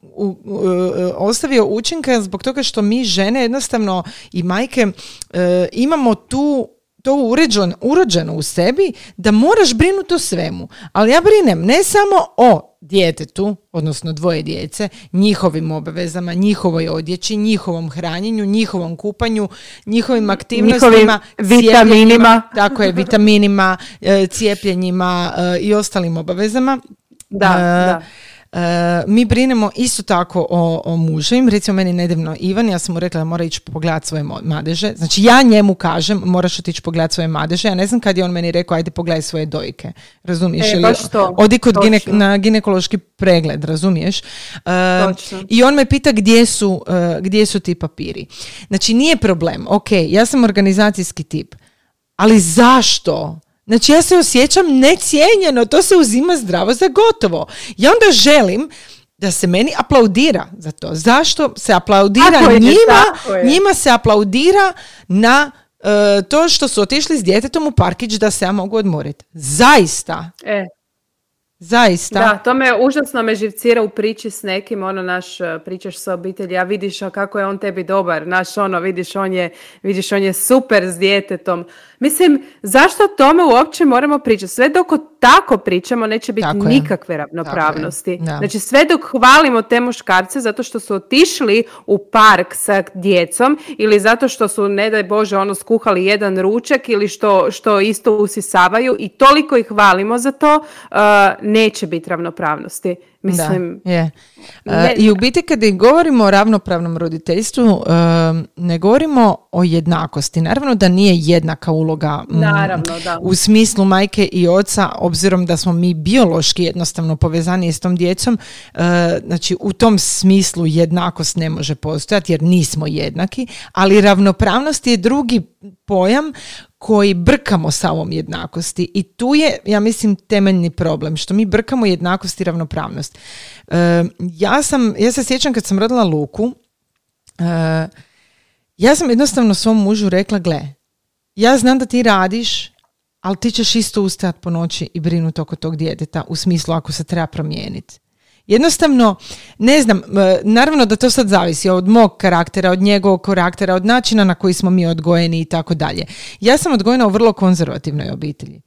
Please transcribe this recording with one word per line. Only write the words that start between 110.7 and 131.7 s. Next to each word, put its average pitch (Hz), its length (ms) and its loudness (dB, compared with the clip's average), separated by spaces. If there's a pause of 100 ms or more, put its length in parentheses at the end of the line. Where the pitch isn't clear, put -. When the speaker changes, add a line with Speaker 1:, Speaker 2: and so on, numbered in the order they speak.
Speaker 1:
da 190 140 2
nije 190 260 4
jednaka 160 580 -2
uloga, 156 520 -4
mm, 160 160 -2
Speaker 2:
Naravno, 175 440 0 (160)
da. 170 200 -6
Speaker 1:
u 185 140 0
smislu 214 500 2
majke 190 400 0
i 175 240 0
oca, 190 460 0
obzirom 180 520 -2
da 165 100 0
smo 180 160 -2
mi 175 220 0
biološki 165 720 0
jednostavno 165 520 -4
povezani 170 560 -2
s - 80 -8
tom 180 160 -2
djecom, 185 420 -2 (360)
e, - 40 -12 (480)
znači 175 340 -4
u 196 120 -4
tom 220 260 2
smislu 190 680 0
jednakost 165 680 -2
ne 160 140 -4
može 147 240 -6
postojati 160 580 -4
jer 151 100 -2
nismo 156 440 0
jednaki, 156 600 -6 (260)
ali 196 280 4
ravnopravnost 202 840 2
je 240 100 2
drugi 233 440 0 (440)
pojam 220 480 -2 (460)
koji 202 360 0
brkamo 175 560 0
sa 160 220 -4
ovom 160 200 -6
jednakosti 165 840 -8
i 196 80 -2
tu 247 320 -4
je, 302 320 0
ja 208 140 0
mislim, 214 380 0
temeljni 190 520 0
problem, 156 460 -4
što - 180 -8
mi 220 100 2
brkamo 220 420 -2